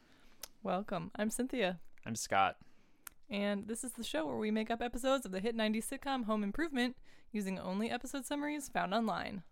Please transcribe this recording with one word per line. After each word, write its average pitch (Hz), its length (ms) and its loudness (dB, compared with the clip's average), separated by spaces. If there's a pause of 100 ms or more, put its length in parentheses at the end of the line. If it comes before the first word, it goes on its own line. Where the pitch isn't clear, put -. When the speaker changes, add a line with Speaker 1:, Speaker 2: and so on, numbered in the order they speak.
(640)
Speaker 1:
Welcome. 185 540 -2
I'm 214 140 2
Cynthia. 220 500 0 (260)
Speaker 2:
I'm 110 100 -2
Scott. 98 400 4 (760)
Speaker 1:
And 202 380 0
this 233 160 -4
is 247 80 -8
the 233 120 -8
show 311 220 0
where 262 100 -2
we 214 140 2
make 220 200 2
up 233 120 0
episodes 247 420 2
of 185 80 -6
the 190 80 -2
hit 226 140 0
nineties 220 340 2
sitcom 269 360 -2
Home 214 180 2
Improvement 247 540 2 (360)
using 190 260 0
only 196 320 0
episode 247 360 -4
summaries 294 420 -2
found 175 240 0
online. 202 600 0